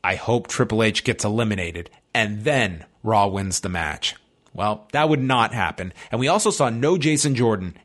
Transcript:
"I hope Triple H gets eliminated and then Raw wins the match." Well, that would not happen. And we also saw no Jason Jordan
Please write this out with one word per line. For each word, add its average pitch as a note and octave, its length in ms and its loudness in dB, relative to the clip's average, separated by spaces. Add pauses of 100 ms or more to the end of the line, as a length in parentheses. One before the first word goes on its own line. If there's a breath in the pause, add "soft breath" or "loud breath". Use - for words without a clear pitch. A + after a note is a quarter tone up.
"I F#2 140 0
hope - 320 0
Triple A2+ 340 0
H G#2+ 220 0
gets A2+ 200 -2
eliminated G2 640 -2 (240 soft breath)
and G#2+ 300 -2
then A2 420 0 (200)
Raw G#2+ 240 4
wins F#2+ 320 -4
the G2 80 -6
match." E2 480 -4 (360)
Well, G#2+ 380 -4
that D3+ 180 2
would D3 140 2
not B2 320 2
happen. F2+ 380 -2 (180 loud breath)
And A2+ 80 -2
we C3 80 0
also G3+ 240 2
saw C#3 180 2
no C3+ 300 0
Jason D3 380 2
Jordan G#2 480 0